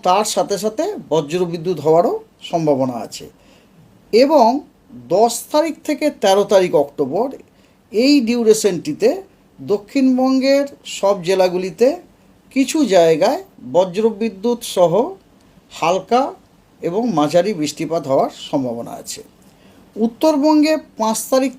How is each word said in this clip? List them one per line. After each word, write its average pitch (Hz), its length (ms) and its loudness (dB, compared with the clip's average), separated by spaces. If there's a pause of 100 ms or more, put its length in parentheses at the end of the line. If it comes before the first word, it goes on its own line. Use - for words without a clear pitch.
তার 190 200 2
সাথে 202 340 -4
সাথে 262 380 -4 (140)
বজ্রবিদ্যুৎ 165 720 -4
হওয়ারও 175 400 2 (220)
সম্ভাবনা 139 520 -2
আছে। 101 360 -14 (840)
এবং 262 480 4 (480)
দশ 214 440 0
তারিখ 302 320 0
থেকে 302 260 -2
তেরো 202 340 2
তারিখ 190 320 2
অক্টোবর, 151 540 -2 (640)
এই 262 300 4
ডিউরেশনটিতে 220 1000 0 (400)
দক্ষিণবঙ্গের 262 1040 0 (200)
সব 196 380 -2
জেলাগুলিতে 185 720 0 (580)
কিছু 277 320 0
জায়গায় 185 580 4 (280)
বজ্রবিদ্যুৎ 202 920 -2
সহ 196 500 0 (580)
হালকা 190 640 -2 (480)
এবং 202 300 -4
মাঝারি 175 420 0
বৃষ্টিপাত 156 540 -6
হওয়ার 160 220 0 (220)
সম্ভাবনা 120 400 -6
আছে। - 320 -14 (720)
উত্তরবঙ্গে 302 840 2 (200)
পাঁচ 220 320 -4
তারিখ 262 300 0